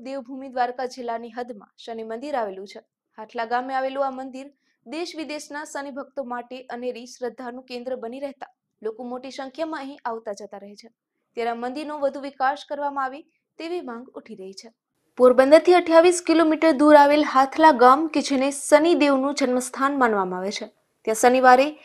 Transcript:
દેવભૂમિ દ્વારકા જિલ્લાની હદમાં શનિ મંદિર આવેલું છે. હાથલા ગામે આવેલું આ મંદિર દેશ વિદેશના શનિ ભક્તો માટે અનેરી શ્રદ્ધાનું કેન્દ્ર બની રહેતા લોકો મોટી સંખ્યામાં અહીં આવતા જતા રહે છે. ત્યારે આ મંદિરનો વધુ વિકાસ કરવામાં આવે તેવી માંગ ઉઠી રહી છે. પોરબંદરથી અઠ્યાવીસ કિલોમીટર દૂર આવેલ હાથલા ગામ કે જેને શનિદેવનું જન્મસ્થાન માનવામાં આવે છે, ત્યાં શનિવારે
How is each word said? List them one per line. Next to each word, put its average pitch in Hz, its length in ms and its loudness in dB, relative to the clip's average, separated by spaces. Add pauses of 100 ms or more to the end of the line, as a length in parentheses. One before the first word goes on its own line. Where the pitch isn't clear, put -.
દેવભૂમિ 269 480 -14
દ્વારકા 247 380 -6
જિલ્લાની 240 440 -12
હદમાં 233 460 -14
શનિ 226 280 -14
મંદિર 240 320 -10
આવેલું 202 300 -8
છે. 214 140 -20 (380)
હાથલા 226 280 -10
ગામે 254 280 -6
આવેલું 269 320 -4
આ 262 40 -4
મંદિર 262 380 -14 (380)
દેશ 330 300 -10
વિદેશના 294 480 -12
શનિ 285 260 -12
ભક્તો 277 340 -12
માટે 240 340 -12 (120)
અનેરી 240 360 -10
શ્રદ્ધાનું 247 580 -14
કેન્દ્ર 247 320 -10
બની 233 240 -12
રહેતા 269 320 -14 (300)
લોકો 220 220 -10
મોટી 254 260 -12
સંખ્યામાં 285 520 -10
અહીં 277 220 -16
આવતા 226 360 -10
જતા 202 180 -18
રહે 202 160 -20
છે. 226 140 -20 (480)
ત્યારે 233 140 -4
આ 233 40 -6
મંદિરનો 277 440 -10
વધુ 277 220 -4
વિકાસ 277 440 -4
કરવામાં 277 400 -6
આવે 269 160 -10 (380)
તેવી 330 240 -10
માંગ 247 320 -14
ઉઠી 226 220 -18
રહી 190 180 -18
છે. - 180 -20 (460)
પોરબંદરથી 269 560 8
અઠ્યાવીસ 339 480 4
કિલોમીટર 320 500 4
દૂર 294 240 6
આવેલ 294 280 6
હાથલા 285 480 4
ગામ 262 360 6
કે 302 120 -2
જેને 269 300 -2
શનિદેવનું 285 840 2
જન્મસ્થાન 269 640 -4
માનવામાં 190 420 0
આવે 196 120 -6
છે, 220 140 -10 (400)
ત્યાં 220 160 -4
શનિવારે 254 440 6 (180)